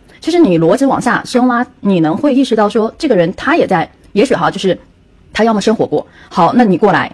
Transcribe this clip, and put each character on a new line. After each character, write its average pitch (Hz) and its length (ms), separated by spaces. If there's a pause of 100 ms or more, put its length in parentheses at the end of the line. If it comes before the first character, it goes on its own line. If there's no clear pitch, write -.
(200)
其 - 80
实 349 120
你 180 180
逻 165 180
辑 277 80
往 254 160
下 226 240
深 247 220
挖， 247 180 (180)
你 190 180
能 160 160
会 277 180
意 269 80
识 240 140
到 208 120
说 220 300
这 330 80
个 254 80
人 175 200
他 285 220
也 294 80
在， 170 240 (220)
也 226 140
许 254 100
哈， 165 160
就 202 80
是 185 180 (560)
他 214 120
要 226 100
么 202 60
生 220 120
活 - 140
过， - 180 (240)
好， - 280
那 247 80
你 185 120
过 196 140
来 143 240